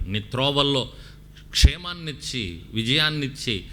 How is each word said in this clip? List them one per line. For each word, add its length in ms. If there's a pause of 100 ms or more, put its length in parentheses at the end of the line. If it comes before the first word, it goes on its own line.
నీ 120
త్రోవల్లో 720 (600)
క్షేమాన్నిచ్చి, 1120 (120)
విజయాన్నిచ్చి, 1000